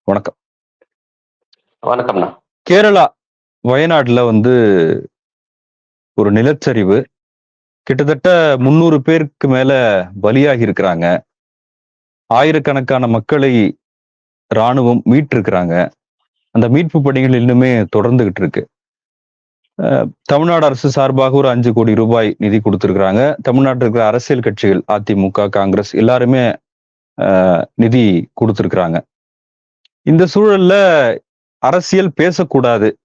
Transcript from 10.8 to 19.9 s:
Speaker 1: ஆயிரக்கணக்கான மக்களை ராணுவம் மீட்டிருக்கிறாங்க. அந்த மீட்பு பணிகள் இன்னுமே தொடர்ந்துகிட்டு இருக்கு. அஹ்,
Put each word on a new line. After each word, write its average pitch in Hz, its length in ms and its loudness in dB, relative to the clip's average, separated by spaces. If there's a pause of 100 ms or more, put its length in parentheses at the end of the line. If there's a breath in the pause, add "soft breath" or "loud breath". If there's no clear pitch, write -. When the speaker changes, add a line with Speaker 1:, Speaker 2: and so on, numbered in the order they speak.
Speaker 1:
ஆயிரக்கணக்கான 135 840 0
மக்களை 117 680 0 (800)
ராணுவம் 120 500 0
மீட்டிருக்கிறாங்க. 95 840 0 (640)
அந்த 117 180 0
மீட்பு 156 320 0
பணிகள் 131 400 0
இன்னுமே 123 440 2 (100)
தொடர்ந்துகிட்டு 110 440 0
இருக்கு. - 280 -4 (1120)
அஹ், 135 260 -2 (160)